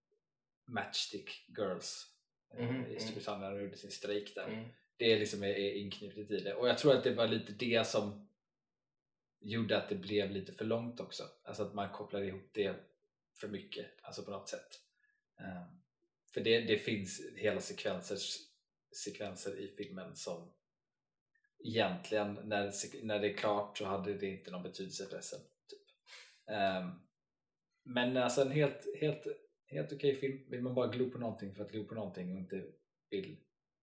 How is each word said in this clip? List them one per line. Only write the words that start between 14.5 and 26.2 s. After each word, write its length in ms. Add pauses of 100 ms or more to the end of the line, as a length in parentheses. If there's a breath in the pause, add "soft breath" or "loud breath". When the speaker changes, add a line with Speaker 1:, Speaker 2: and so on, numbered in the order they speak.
Speaker 1:
Ehm, 420 (520)
för 60
det, 200
det 180
finns 420 (160)
hela 240
sekvenser, 560 (880)
sekvenser 560
i 80
filmen 480
som 380 (1080)
egentligen, 680 (100)
när 260
sek-, 340
när 140
det 140
är 40
klart, 420
så 60
hade 300
det 120
inte 240
någon 120
betydelse 440
för 100
resten, 240 (300)
typ. 120 (760 loud breath)